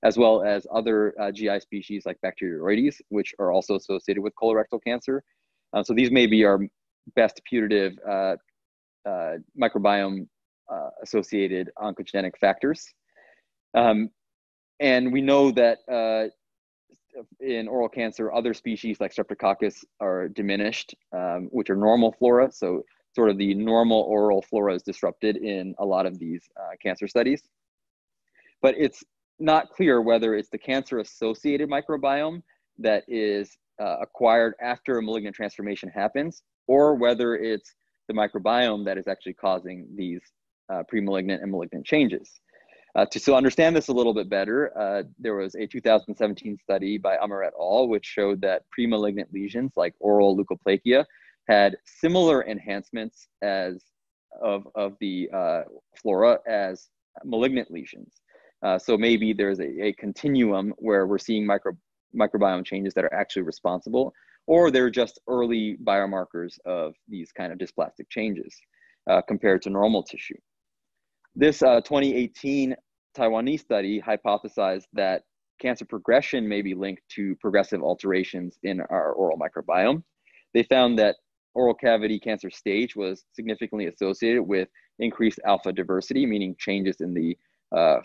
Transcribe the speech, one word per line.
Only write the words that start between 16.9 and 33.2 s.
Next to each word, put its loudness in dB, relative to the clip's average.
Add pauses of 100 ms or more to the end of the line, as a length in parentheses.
in -4
oral -2
cancer, -6
other 0
species -6
like -4
Streptococcus -2 (160)
are -2
diminished, -4 (220)
um, -6
which -2
are 0
normal 4
flora. 4
So -4 (320)
sort 4
of 0
the 0
normal 4
oral 2
flora 0
is -6
disrupted -4
in -6
a -4
lot 0
of -8
these, -10 (120)
uh, -12
cancer -6
studies. 0 (1200)
But 4
it's -2 (360)
not 2
clear 4
whether 2
it's -4
the -10
cancer-associated -4
microbiome -4 (360)
that 0
is, -4 (240)